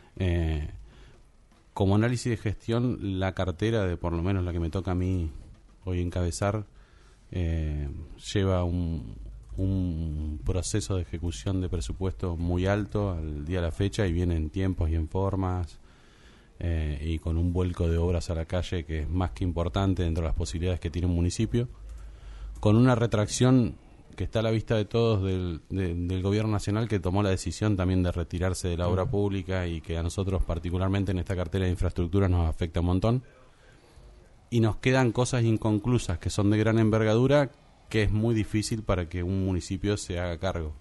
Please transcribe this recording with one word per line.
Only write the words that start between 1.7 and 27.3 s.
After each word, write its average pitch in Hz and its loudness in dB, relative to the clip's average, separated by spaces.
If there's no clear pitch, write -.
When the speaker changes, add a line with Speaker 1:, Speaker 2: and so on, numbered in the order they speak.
Speaker 1:
como 98 2
análisis 120 2
de 110 0
gestión, 110 -2
la 95 0
cartera 98 0
de, 87 0
por 85 -2
lo 82 -2
menos 92 0
la 87 -4
que 85 -2
me 82 -2
toca 95 -2
a 90 0
mí 90 0
hoy 90 -2
encabezar, 92 -2
eh, 80 -2
lleva 95 2
un, 82 -4
un 82 -2
proceso 95 -2
de 90 -2
ejecución 87 -4
de 90 -2
presupuesto 87 -4
muy 87 0
alto 101 0
al 78 -6
día 90 -2
de 85 -2
la 80 -2
fecha 98 0
y 87 0
viene 85 2
en 78 -2
tiempos 92 -2
y 80 0
en 80 -2
formas, 92 -2
eh, 80 -2
y 80 -4
con 82 -2
un 87 2
vuelco 90 0
de 82 2
obras 85 0
a 85 -2
la 80 -4
calle 87 -4
que 78 -4
es 76 -4
más 90 0
que - -4
importante 87 0
dentro 82 0
de 80 0
las 76 0
posibilidades 85 -2
que 90 -4
tiene 90 -2
un 87 2
municipio, 110 0
con 107 6
una 123 8
retracción 117 4
que 92 -2
está 110 -2
a - 2
la 110 2
vista 113 0
de 107 2
todos 113 2
del, 92 -2
de, 92 -2
del 87 -2
gobierno 107 0
nacional, 104 -2
que 104 0
tomó 92 0
la 98 2
decisión 95 0